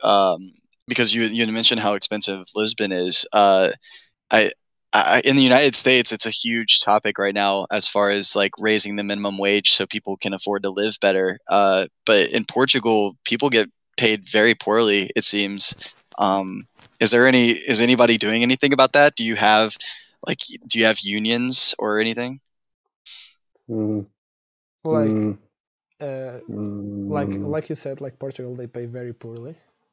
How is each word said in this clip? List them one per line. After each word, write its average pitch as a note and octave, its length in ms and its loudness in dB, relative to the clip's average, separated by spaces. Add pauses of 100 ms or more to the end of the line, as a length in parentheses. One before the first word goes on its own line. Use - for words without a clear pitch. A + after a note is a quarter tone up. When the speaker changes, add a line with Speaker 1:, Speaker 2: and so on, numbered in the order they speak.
Speaker 1:
um, F#2+ 500 0 (340)
because A#2 260 2
you, A2+ 100 0
you A2+ 220 -2
had A2 80 -6
mentioned A2+ 280 0
how G#2 120 0
expensive G2 520 -4 (100)
Lisbon G#2 360 -2
is. F#2 420 0
Uh, G2 380 4 (600)
I, A2 200 2 (420)
I, G#2 320 2
in C3+ 100 2
the C3+ 80 4
United C3 320 4
States, B2+ 360 4
it's A2 140 0
a A2+ 60 -4
huge A#2 500 0
topic G#2+ 380 0
right G2+ 160 -2
now G2 360 0
as G2+ 160 0
far G2+ 220 0
as, G2+ 260 2
like, G2 240 0
raising G#2 360 0
the G#2 80 -6
minimum G2+ 340 -6
wage G2 360 2
so G2 120 0
people F#2+ 320 -8
can G2 160 -6
afford G2 300 -6
to G2 80 -4
live G2+ 300 -4
better. F#2+ 380 0 (100)
Uh, G2 380 2 (180)
but G2+ 240 2
in A2+ 160 -4
Portugal, A2+ 680 0 (100)
people A#2+ 240 -2
get A2 200 2 (280)
paid A2 320 -2
very A2 260 4
poorly, G#2 600 0
it G#2+ 100 0
seems. G2+ 500 0 (440)
Um, G2 480 -2 (320)
is A#2 120 4
there A#2+ 160 6
any, B2 240 4
is A2+ 300 0
anybody A#2+ 360 4
doing A2 260 -2
anything C3 300 0
about C3 200 2
that? D3 220 4
Do - 100 -6
you A2+ 100 -4
have, G#2+ 400 2 (520)
like, F2 120 -6 (280)
do A#2 120 2
you A2 60 4
have A2 160 2
unions A2+ 760 0
or G#2+ 200 -2
anything? A#2+ 400 -4 (1300)
Speaker 2:
Mm. G#2+ 360 -4 (800)
Speaker 3:
Like, A2 380 0
Speaker 2:
Mm. G#2 160 -4 (640)
Speaker 3:
uh, C3 380 -12 (100)
Speaker 2:
Mm. G2+ 580 -10
Speaker 3:
like, G2 360 -6
like D3+ 260 -8
you D#3 60 -8
said, C3+ 260 -12
like, C3 180 -14
Portugal, C3 360 -12
they B2 120 -14
pay A#2+ 180 -12
very A#2+ 280 -12
poorly. A#2 420 -18 (380)